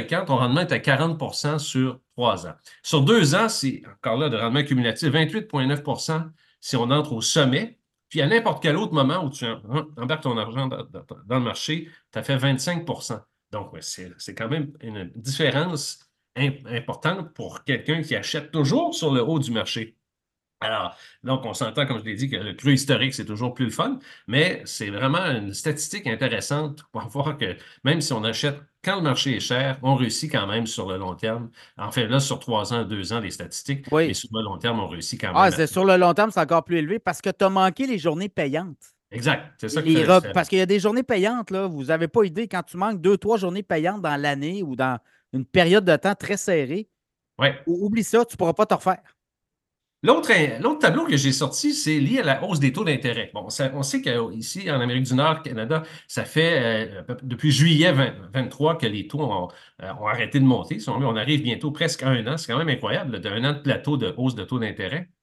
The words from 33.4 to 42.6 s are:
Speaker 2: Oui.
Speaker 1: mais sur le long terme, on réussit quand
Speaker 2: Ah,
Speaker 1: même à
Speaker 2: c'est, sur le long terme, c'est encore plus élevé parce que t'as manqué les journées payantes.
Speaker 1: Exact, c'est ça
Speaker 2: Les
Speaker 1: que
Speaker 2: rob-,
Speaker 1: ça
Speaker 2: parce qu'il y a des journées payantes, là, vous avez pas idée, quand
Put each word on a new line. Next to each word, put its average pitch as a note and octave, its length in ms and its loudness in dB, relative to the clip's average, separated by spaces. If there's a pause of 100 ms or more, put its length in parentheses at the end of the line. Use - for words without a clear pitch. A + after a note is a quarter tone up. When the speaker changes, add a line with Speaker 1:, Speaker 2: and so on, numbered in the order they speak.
Speaker 2:
Oui. D#3 160 4
Speaker 1:
mais B2 60 -2
sur - 180 -8
le A2 100 -4
long G2 160 -6
terme, A2+ 220 -2
on F#2 80 -4
réussit E2 320 -8
quand G2 140 -4
Speaker 2:
Ah, F#3 100 8
Speaker 1:
même F3+ 80 6
à - 40 -2
Speaker 2:
c'est, D#3+ 120 2
sur F#3+ 160 0
le F#3+ 120 8
long F3+ 160 6
terme, G#3 200 2
c'est F#3 80 0
encore E3 240 2
plus F3 140 0
élevé D#3+ 200 -2
parce F3 220 -4
que G3 100 -2
t'as F#3+ 180 2
manqué F#3+ 380 2
les A#3+ 120 -2
journées E3 300 -2
payantes. D#3 640 -4 (160)
Speaker 1:
Exact, A#2+ 480 -2
c'est A2 100 -8
ça D3 120 -2
Speaker 2:
Les D#3+ 140 6
Speaker 1:
que D#3 120 6
Speaker 2:
rob-, F#3 180 8
Speaker 1:
ça - 80 -8
Speaker 2:
parce F3+ 160 0
qu'il F#3+ 100 2
y F#3+ 40 6
a F#3 40 2
des G3+ 140 4
journées G#3+ 240 0
payantes, A3 460 0
là, F#3+ 160 -2
vous D3 240 -6
avez D#3+ 180 2
pas A3 160 4
idée, F#3+ 220 -2
quand F#3 160 -4